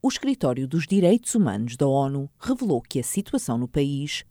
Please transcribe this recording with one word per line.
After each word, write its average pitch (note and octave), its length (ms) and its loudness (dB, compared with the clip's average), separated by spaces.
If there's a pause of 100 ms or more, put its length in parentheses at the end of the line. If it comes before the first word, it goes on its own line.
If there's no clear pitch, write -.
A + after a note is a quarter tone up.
o C4+ 60 4
Escritório C3+ 600 -2
dos D#3 180 -2
Direitos G3 480 4
Humanos A#2+ 440 0
da C#3+ 100 2
onu C#3 400 0 (100)
revelou G#3+ 440 -2
que - 180 -4
a - 20 -6
situação - 540 -4
no B2 100 -2
país C#3+ 640 -2